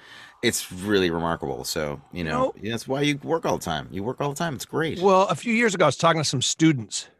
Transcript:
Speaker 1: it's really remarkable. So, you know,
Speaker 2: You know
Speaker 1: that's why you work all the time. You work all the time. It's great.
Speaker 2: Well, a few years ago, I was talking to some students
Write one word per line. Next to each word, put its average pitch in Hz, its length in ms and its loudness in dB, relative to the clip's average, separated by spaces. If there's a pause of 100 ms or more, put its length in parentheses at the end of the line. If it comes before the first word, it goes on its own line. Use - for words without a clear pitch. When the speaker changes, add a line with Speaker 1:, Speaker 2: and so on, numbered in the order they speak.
(440)
Speaker 1:
it's - 280 -2
really 95 400 2
remarkable. 82 520 -2
So, 73 380 -4 (100)
you 85 140 -6
know, 254 320 -2
Speaker 2:
You - 80 -14
know 110 60 -4
Speaker 1:
that's 113 180 -6
why 135 120 -2
you 147 220 0
work 160 220 -2
all 104 120 0
the - 60 -10
time. 73 260 -4
You 90 140 -6
work 123 160 -6
all 143 100 -2
the 139 60 -8
time. 165 200 -4
It's 98 100 -10
great. 160 340 -4
Speaker 2:
Well, 190 280 6
a 180 80 0
few - 180 -2
years 226 200 2
ago, 175 120 4
I - 20 8
was 139 100 2
talking 160 240 4
to 143 60 -2
some 127 140 -2
students 139 680 2 (120)